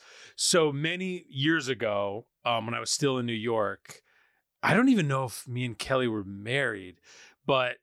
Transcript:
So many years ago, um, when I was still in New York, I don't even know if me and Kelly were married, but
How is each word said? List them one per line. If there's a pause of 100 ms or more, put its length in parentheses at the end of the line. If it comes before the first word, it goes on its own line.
(380)
So
many
years
ago, (180)
um,
when
I
was
still
in
New
York, (600)
I
don't
even
know
if
me
and
Kelly
were
married, (440)
but